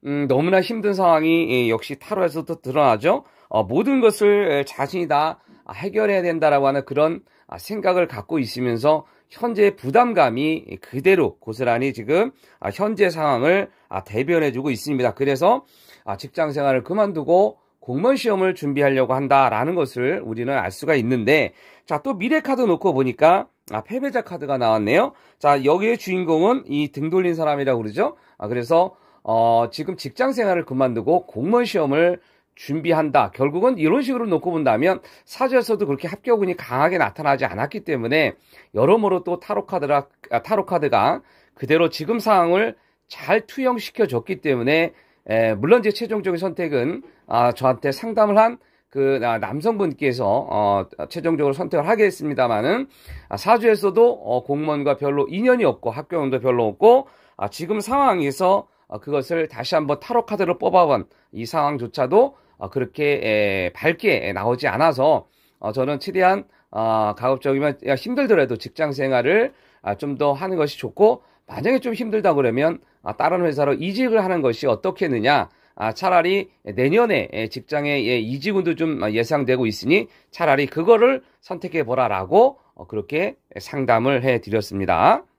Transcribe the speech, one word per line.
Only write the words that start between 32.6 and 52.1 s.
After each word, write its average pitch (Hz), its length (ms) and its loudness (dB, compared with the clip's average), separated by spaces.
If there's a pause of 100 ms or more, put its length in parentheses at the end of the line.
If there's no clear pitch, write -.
결국은 180 480 0
이런 170 240 2
식으로 240 240 -2
놓고 175 240 -2
본다면 156 500 0 (240)
사주에서도 233 600 0
그렇게 139 220 -4
합격운이 196 480 0
강하게 151 420 0
나타나지 139 480 0
않았기 123 380 -6
때문에 135 500 0 (400)
여러모로 185 500 2
또 175 160 -4
타로 202 260 -6
카드라, 147 400 -2 (240)
아, 117 120 -2
타로 190 240 -2
카드가 131 560 2 (320)
그대로 160 340 2
지금 196 300 -4
상황을 202 580 2 (320)
잘 - 380 -2
투영시켜줬기 202 960 -4
때문에, 147 500 0 (340)
에, 110 280 2
물론 160 260 2
이제 208 100 0
최종적인 202 460 -4
선택은, 165 680 -4 (240)
아, 120 260 2
저한테 127 400 -2
상담을 208 440 0
한 214 220 2 (360)
그, 135 300 0
아, 113 140 0
남성분께서, 135 1080 -2
어, 101 380 0 (220)
최종적으로 156 440 0
선택을 160 360 -2
하겠습니다마는, 151 960 0 (420)